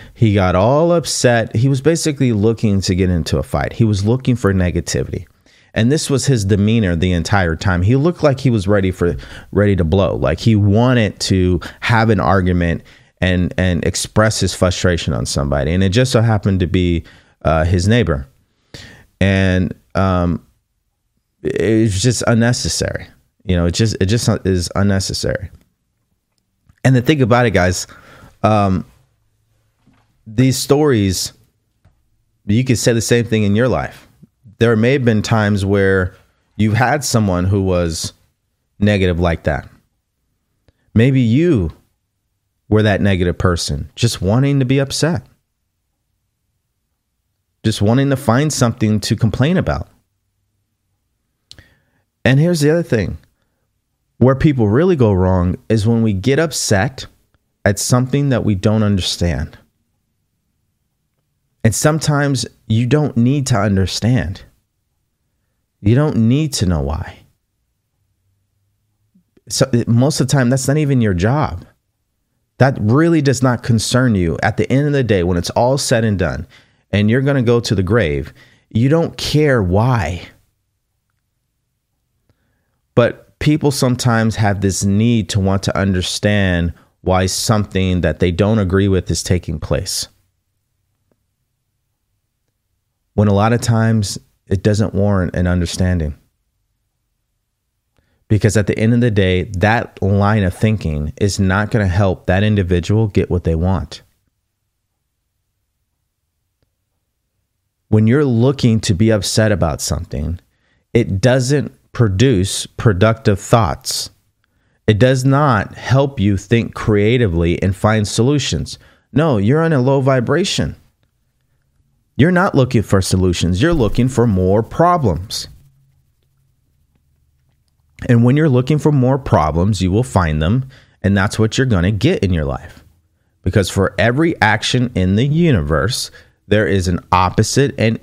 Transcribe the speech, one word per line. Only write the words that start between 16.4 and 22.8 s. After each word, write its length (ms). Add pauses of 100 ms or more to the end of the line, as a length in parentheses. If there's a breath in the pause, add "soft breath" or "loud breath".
to 60
be, 380 (380 loud breath)
uh, 220
his 220
neighbor. 400 (920 loud breath)
And, 520 (220)
um, 500 (1000)
it 400
was 200
just 240
unnecessary. 800 (380)